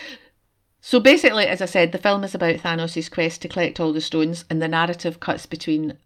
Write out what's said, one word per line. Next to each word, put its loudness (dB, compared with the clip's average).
So 2
basically, 6
as -2
I -2
said, 2
the -4
film 2
is -8
about 0
Thanos' -4
quest -2
to -8
collect -2
all 0
the -2
stones, -2
and -2
the -2
narrative -2
cuts -4
between -4